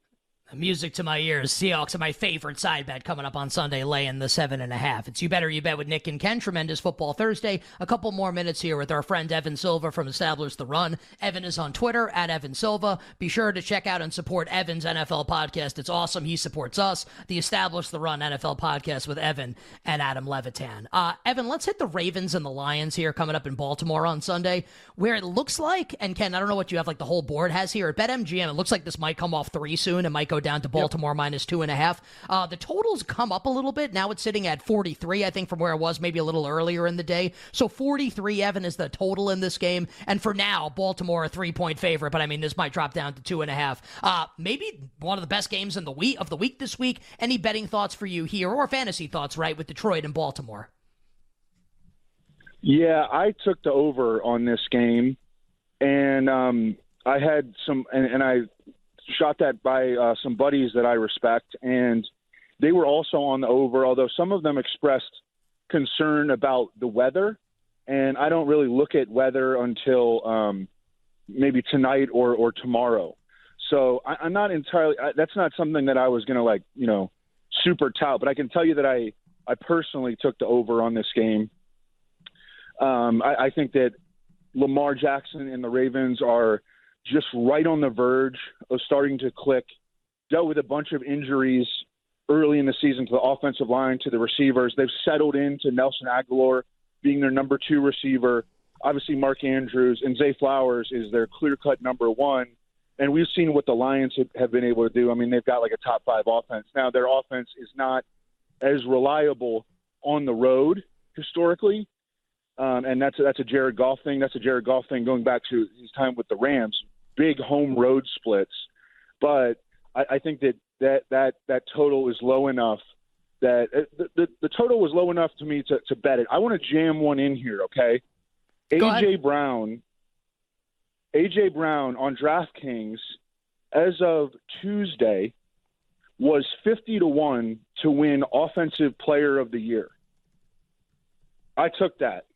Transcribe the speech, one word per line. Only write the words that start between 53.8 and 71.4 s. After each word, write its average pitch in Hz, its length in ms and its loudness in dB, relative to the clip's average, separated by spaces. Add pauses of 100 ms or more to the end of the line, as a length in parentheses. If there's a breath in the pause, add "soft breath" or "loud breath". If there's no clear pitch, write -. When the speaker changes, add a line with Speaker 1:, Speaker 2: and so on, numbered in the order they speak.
Speaker 3:
on 120 240 0
this 117 140 0 (100)
game, 120 480 2 (640)
and, 139 480 4
um, 123 480 2 (260)
I 135 140 2
had 143 340 2 (140)
some, 135 260 -2
and, 131 140 2
and 127 160 2
I 127 160 4 (800)
shot 151 220 2
that 135 240 0
by, 131 300 2
uh, 120 280 4
some 123 140 -4
buddies 135 360 2
that 120 140 4
I 120 60 4
respect, 117 720 0
and 123 440 2 (540 soft breath)
they 151 100 4
were 175 160 4
also 151 300 2
on 139 240 0
the 127 80 0
over, 131 360 4
although 127 220 4 (100)
some 180 140 0
of 190 140 0
them 147 120 0
expressed 135 540 -2 (580)
concern 151 600 2
about 127 380 2 (100)
the 123 80 -4
weather, 135 500 2 (520)
and 135 280 0
I 143 120 2
don't 165 180 2
really 147 220 4
look 135 260 2
at 131 140 2
weather 131 480 2
until, 120 680 2
um, 104 440 -2 (600)
maybe 131 320 2